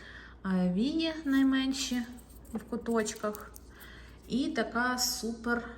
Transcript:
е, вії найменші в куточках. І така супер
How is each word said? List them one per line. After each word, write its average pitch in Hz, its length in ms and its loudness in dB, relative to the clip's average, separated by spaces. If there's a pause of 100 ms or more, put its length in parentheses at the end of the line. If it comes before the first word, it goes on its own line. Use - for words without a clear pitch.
(440)
е, 185 300 4
вії 320 380 2 (120)
найменші 269 800 4 (520)
в 220 40 -2
куточках. 220 920 -2 (800)
І 285 200 0
така 240 500 0
супер 233 800 -2